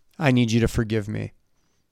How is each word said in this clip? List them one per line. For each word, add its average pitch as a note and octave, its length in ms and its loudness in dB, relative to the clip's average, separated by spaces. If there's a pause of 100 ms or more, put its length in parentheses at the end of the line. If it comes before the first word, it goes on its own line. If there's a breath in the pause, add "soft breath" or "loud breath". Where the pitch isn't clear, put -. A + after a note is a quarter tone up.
(200)
I C3 120 2
need B2 200 2
you A#2 80 2
to A2+ 80 2
forgive A2 400 -4
me. G#2+ 240 -8 (600)